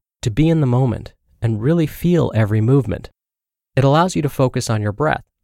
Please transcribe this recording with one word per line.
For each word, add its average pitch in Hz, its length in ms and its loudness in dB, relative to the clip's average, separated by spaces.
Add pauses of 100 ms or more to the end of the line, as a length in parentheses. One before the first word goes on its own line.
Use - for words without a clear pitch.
(220)
to 120 80 -2
be 147 180 2
in 160 140 2
the 143 40 2
moment, 123 460 0 (300)
and 113 180 -2
really 156 260 2
feel 165 480 0
every 107 280 2
movement. 117 480 0 (680)
It 131 80 2
allows 156 320 2
you 160 60 -2
to 147 80 -2
focus 123 400 -4
on 107 100 0
your 104 120 -2
breath 147 320 -2 (200)